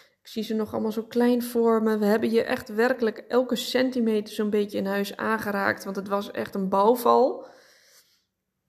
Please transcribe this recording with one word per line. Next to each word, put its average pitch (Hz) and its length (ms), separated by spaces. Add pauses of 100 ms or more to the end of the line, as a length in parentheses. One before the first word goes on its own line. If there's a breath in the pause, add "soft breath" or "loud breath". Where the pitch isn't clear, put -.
(220 loud breath)
Ik - 60
zie 220 160
ze 220 100
nog 214 200
allemaal 220 180
zo 214 120
klein 240 400
voor 233 400
me. 220 140
We 214 80
hebben 220 240
hier 226 160
echt - 240
werkelijk 240 480
elke 254 380
centimeter 233 800
zo'n 214 160
beetje 202 280
in 196 80
huis 202 320
aangeraakt, 208 680
want 196 120
het 196 120
was 202 240
echt - 240
een 190 140
bouwval. 233 760 (1200 loud breath)